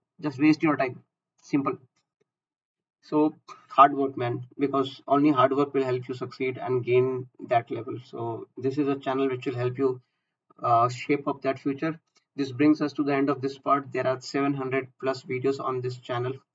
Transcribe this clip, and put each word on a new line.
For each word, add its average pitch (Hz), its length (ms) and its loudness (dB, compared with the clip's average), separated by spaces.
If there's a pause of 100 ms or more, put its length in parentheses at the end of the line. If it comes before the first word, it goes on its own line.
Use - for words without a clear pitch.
(220)
just 143 180 -6
waste 151 240 4
your 147 140 2
time. 131 260 -4 (380)
Simple. - 360 0 (1200)
So 151 340 0 (340)
hard 143 260 8
work, 135 220 -2
man, 120 280 -4 (120)
because 139 500 -2
only 143 240 4
hard 131 240 4
work 143 180 0
will 135 100 2
help 127 240 -4
you 131 60 -8
succeed 127 440 -6
and 127 260 -2
gain 127 440 2 (200)
that 117 240 0
level. 117 320 -8
So 117 440 -8 (100)
this 131 200 -2
is 143 120 2
a 139 80 0
channel 135 320 -2
which 127 160 -6
will 131 100 -4
help 127 220 -2
you, 131 240 0 (600)
uh, 117 280 4
shape 143 380 -2
up 139 160 -4
that 135 160 -2
future. 156 380 -4 (380)
This 135 160 -4
brings 151 300 4
us 147 120 -2
to 147 100 -2
the 143 120 0
end 139 140 2
of 135 120 0
this 135 160 -4
part. 139 360 0
There 127 140 0
are 127 140 0
seven 139 320 0
hundred 135 340 -2 (120)
plus 131 240 -4
videos 135 360 -2
on 131 220 -4
this 123 160 -6
channel. 127 360 -4 (220)